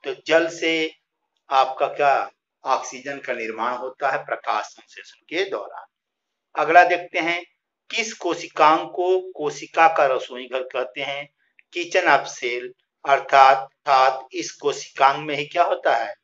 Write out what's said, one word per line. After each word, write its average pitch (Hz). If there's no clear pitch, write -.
तो -
जल 165
से 165
आपका 135
क्या 131
oxygen 135
का 131
निर्माण 113
होता 131
है 147
प्रकाश 110
संश्लेषण -
के 190
दौरान। 107
अगला 160
देखते 175
हैं, 170
किस 220
कोशिकांग -
को 185
कोशिका 151
का 160
रसोई 127
घर 127
कहते -
हैं? 143
किचन 175
ऑफ 147
सेल 123
अर्थात, 139
अर्थात -
इस 165
कोशिकांग 143
में 147
ही 147
क्या 175
होता 175
है? 107